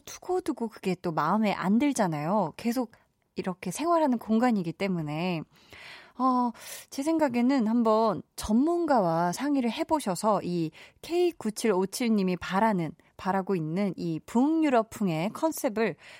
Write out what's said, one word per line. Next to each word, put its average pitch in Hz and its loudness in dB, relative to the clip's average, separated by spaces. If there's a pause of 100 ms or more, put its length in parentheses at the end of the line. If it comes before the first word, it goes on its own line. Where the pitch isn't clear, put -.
두고두고 - -4
그게 185 -4
또 175 -4
마음에 185 2
안 190 2
들잖아요. 185 0
계속 233 -4 (420)
이렇게 180 -6
생활하는 311 2
공간이기 220 2
때문에. 165 -2 (800)
어, 247 2 (380)
제 - -8
생각에는 269 2
한번 220 2 (140)
전문가와 233 2
상의를 254 0
해보셔서 220 0
이 170 -2 (320)
케이 349 0
구칠오칠님이 208 0
바라는, 185 0 (240)
바라고 190 -2
있는 170 -2
이 165 -4
북유럽풍의 226 2
컨셉을 226 -2 (240)